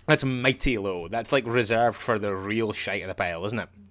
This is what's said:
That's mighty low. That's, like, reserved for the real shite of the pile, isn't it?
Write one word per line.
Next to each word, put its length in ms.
That's 180
mighty 540
low. 300
That's, 240
like, 140
reserved 540
for 180
the 160
real 380
shite 300
of 60
the 60
pile, 300
isn't 140
it? 100